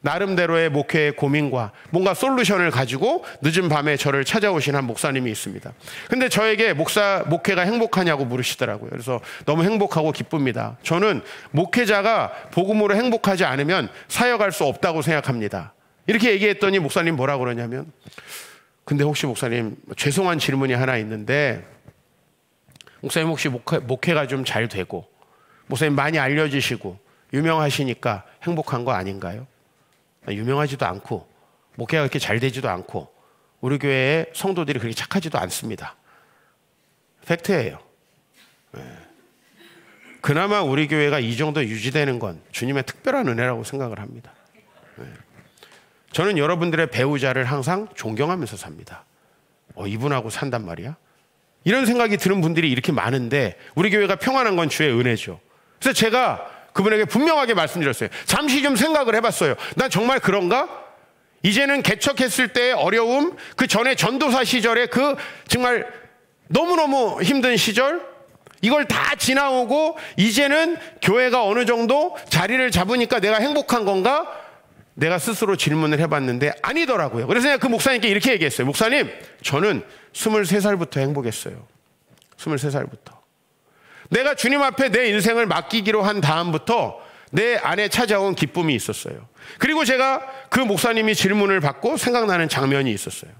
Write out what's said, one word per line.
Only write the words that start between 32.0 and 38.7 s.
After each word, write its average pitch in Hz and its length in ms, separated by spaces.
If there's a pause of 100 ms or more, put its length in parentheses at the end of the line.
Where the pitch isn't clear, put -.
그렇게 139 160
잘 113 220
되지도 127 280
않고 92 440 (480)
우리 135 180
교회의 139 560
성도들이 170 460
그렇게 113 120
착하지도 165 460
않습니다. - 560 (1300)
팩트예요. 170 520 (960)